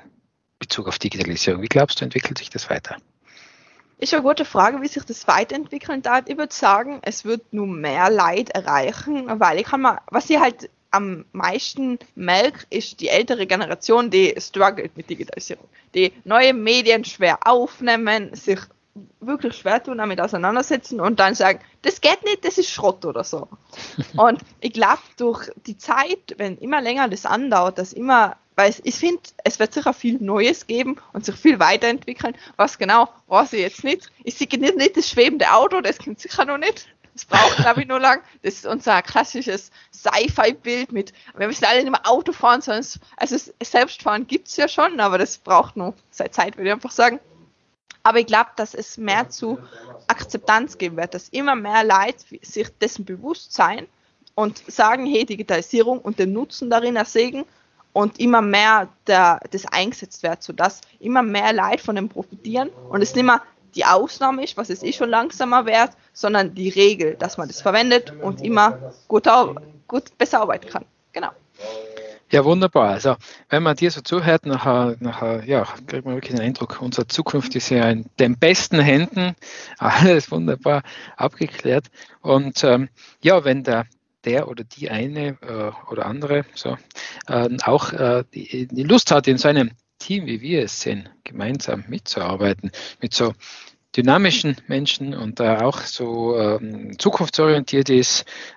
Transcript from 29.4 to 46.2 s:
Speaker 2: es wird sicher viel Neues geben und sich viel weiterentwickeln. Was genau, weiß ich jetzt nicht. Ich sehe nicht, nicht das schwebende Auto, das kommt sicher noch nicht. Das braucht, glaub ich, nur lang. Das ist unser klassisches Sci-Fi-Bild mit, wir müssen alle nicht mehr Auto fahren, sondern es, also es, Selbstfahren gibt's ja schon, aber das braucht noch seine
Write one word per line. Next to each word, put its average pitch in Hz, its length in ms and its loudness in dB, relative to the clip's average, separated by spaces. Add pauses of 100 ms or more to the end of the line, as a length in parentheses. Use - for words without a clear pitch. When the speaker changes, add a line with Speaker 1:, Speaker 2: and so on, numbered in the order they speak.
Speaker 2:
es - 140 -2
wird 220 140 -2
sicher 277 200 -2
viel 240 260 -4
Neues 214 480 -2
geben 262 300 -4 (160)
und 156 100 -10
sich 202 120 -8
viel 277 240 4
weiterentwickeln. 233 760 0 (220)
Was - 200 2
genau, 226 300 4 (200)
weiß 220 260 2
ich 214 80 -2
jetzt 190 240 -6
nicht. 302 260 -4 (140)
Ich 233 120 -8
sehe 277 120 -4 (100)
nicht, 285 160 2
nicht 302 220 2
das - 120 0
schwebende 262 440 2
Auto, 285 260 4
das - 180 -4
kommt - 220 -14
sicher - 240 -2
noch 285 140 -4
nicht. 381 320 -6 (240)
Das - 120 -18
braucht, 214 320 4
glaub 240 200 4
ich, 269 100 -4
nur 262 120 -2
lang. 262 220 4 (220)
Das - 120 -4
ist - 100 -14
unser 226 360 0
klassisches 226 720 -4 (220)
Sci-Fi-Bild 240 960 0
mit, 196 220 -6 (240)
wir 202 100 -2
müssen 240 180 -4
alle 240 160 4
nicht 262 100 -2
mehr - 180 -2
Auto 294 240 2
fahren, 240 280 4
sondern 220 200 -4
es, - 180 -12 (180)
also 277 180 -2
es, - 180 -8 (100)
Selbstfahren 240 640 0
gibt's - 300 -6
ja 285 100 2
schon, 311 320 0
aber 196 180 2
das 208 200 -2
braucht - 400 2
noch 180 160 -6 (180)
seine - 200 -6